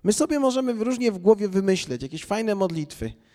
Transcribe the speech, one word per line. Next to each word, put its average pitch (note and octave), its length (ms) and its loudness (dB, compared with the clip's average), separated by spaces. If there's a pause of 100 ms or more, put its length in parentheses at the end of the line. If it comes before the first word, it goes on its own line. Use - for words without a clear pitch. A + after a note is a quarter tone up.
My G#3 100 4
sobie D#4 260 0
możemy C4 340 0
różnie A#3 380 0
w F#3+ 60 -6
głowie G3+ 320 4
wymyśleć F#3 540 0
jakieś D#3 220 -10
fajne G#3+ 300 -2
modlitwy, D#3+ 580 -4 (220)